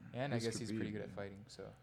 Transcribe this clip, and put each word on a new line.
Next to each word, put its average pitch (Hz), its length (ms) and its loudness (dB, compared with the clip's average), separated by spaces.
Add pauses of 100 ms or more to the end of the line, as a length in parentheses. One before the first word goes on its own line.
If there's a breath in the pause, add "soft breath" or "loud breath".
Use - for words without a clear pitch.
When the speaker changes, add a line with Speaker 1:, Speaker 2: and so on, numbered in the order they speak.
(140)
Speaker 1:
And 131 200 2
I - 40 8
Speaker 2:
He's 117 80 4
Speaker 1:
guess 113 120 4
he's 107 140 0
pretty 107 200 2
Speaker 2:
Khabib. - 20 0
Speaker 1:
good 104 80 0
at 101 100 -4
fighting, 101 360 -4
so. - 160 -10 (200)